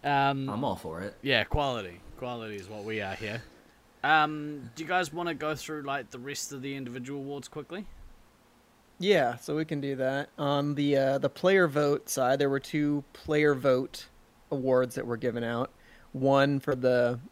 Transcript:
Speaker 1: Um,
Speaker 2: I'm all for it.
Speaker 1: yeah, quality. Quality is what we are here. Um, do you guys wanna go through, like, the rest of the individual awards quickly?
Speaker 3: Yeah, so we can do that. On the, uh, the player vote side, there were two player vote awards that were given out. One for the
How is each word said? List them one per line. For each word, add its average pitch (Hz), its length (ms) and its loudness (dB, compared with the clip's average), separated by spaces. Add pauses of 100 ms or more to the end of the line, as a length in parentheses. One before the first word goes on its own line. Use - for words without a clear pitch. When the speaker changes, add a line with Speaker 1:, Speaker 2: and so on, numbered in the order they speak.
Speaker 1:
Um, 139 460 2
Speaker 2:
I'm 110 140 -2
all 110 120 0
for 82 260 -8
it. 101 220 -8
Speaker 1:
yeah, 127 220 2
quality. 117 540 -2 (180)
Quality 117 400 -8
is 95 120 -12
what 107 140 -12
we 110 180 -4
are 95 140 -6
here. 110 260 -8 (640)
Um, 151 720 2
do 160 80 -10
you 156 40 -10
guys 180 240 0
wanna 170 220 -4
go 151 220 -4
through, 151 260 -8
like, 139 300 -6
the 127 80 -14
rest 139 340 -8
of 135 80 -10
the 139 140 -6
individual 127 460 -8
awards 139 260 -10
quickly? 170 400 -12 (1120)
Speaker 3:
Yeah, 165 380 4
so 147 180 -6
we 156 100 -2
can 151 160 -4
do 139 140 -2
that. 135 420 -2
On 143 380 0
the, 143 200 2
uh, 135 220 4
the 135 120 0
player 185 380 4
vote 143 400 0
side, 135 300 2
there 139 140 2
were 139 80 0
two 147 440 0 (100)
player 151 420 4
vote 131 500 2 (460)
awards 127 420 2
that 131 140 -4
were 117 100 -4
given 117 260 -2
out. 117 280 -2 (420)
One 139 460 4
for 135 160 -2
the 123 440 2 (120)